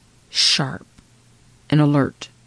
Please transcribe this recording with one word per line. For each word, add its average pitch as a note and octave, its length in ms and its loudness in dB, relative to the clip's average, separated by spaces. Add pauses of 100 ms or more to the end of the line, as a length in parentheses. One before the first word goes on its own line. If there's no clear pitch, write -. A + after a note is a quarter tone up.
(300)
sharp - 560 -4 (840)
and D3+ 120 4
alert. C#3+ 480 0 (180)